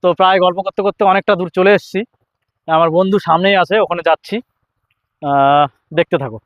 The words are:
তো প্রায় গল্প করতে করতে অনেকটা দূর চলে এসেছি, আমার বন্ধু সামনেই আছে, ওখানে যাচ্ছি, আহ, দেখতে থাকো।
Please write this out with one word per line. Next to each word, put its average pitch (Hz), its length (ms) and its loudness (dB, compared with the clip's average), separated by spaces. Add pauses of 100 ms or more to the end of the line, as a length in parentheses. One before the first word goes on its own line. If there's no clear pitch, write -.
তো 180 120 0
প্রায় 185 260 2
গল্প 180 260 0
করতে 190 160 -8
করতে 196 220 -4
অনেকটা 196 300 0
দূর 180 140 -6 (100)
চলে 190 200 2
এসেছি, - 220 -8 (680)
আমার 160 220 2
বন্ধু 190 280 0
সামনেই 180 440 0
আছে, 180 220 -2
ওখানে 175 240 -6
যাচ্ছি, - 280 -2 (880)
আহ, 143 440 2 (320)
দেখতে 170 240 -2
থাকো। 113 240 -12